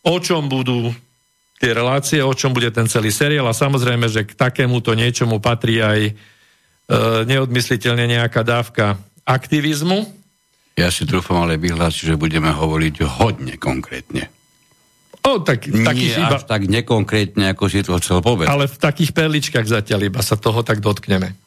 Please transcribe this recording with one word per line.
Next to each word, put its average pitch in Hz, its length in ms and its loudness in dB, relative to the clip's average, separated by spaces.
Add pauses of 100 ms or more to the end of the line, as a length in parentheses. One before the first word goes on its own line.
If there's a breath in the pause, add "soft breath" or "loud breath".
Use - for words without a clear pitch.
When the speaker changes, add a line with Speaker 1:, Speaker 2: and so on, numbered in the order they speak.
Speaker 1:
o 165 180 2
čom 160 240 0
budú 123 460 0 (640)
tie 123 160 2
relácie, 135 480 0
o 135 80 2
čom 131 240 0
bude 120 160 0
ten 113 160 0
celý 110 240 0
seriál 143 380 0
a 110 80 0
samozrejme, 123 500 2
že 110 160 0
k - 140 -12
takémuto 123 580 0
niečomu 117 480 0
patrí 117 400 2
aj, 107 240 2
e, 104 40 -2 (1160 soft breath)
neodmysliteľne 123 800 0
nejaká 117 380 0
dávka 117 500 0 (320)
aktivizmu. 151 920 0 (580)
Speaker 2:
Ja 87 80 2
si - 160 -2
trúfam 87 400 0
ale 82 160 0
vyhlásiť, 82 560 0
že 76 60 -2
budeme 80 340 0
hovoriť 156 480 0 (160)
hodne 65 400 -2
konkrétne. - 720 -6 (920)
Speaker 1:
O, 262 160 2
tak, 147 320 -2
Speaker 2:
Nie 226 160 2
Speaker 1:
takých 127 320 0
iba 117 240 0
Speaker 2:
až - 80 -20
tak 104 160 0
nekonkrétne, 104 880 0
ako 95 160 0
si 98 160 0
to 90 160 -2
chcel 90 240 0
povedať. 110 240 2
Speaker 1:
Ale 143 160 2
v - 160 -8
takých 156 320 0
perličkách 151 560 0
zatiaľ 104 400 0
iba 107 160 -2
sa - 80 0
toho 110 320 0
tak 104 160 0
dotkneme. 95 640 -2